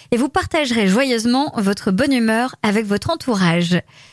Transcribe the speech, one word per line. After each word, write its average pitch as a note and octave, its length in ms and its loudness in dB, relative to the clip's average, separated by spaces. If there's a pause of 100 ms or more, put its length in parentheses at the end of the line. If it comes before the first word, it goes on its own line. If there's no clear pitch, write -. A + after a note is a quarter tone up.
(100)
et B3 60 0
vous C4 140 0
partagerez B3+ 580 -2
joyeusement A#3+ 720 0
votre G3+ 320 0
bonne C4 240 2
humeur A#3 480 0
avec A3 240 0
votre G3+ 240 -2
entourage. F3 680 0 (340)